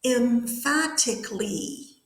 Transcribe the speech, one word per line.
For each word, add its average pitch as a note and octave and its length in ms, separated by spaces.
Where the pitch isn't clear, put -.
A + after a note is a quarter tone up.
emphatically A#3+ 1800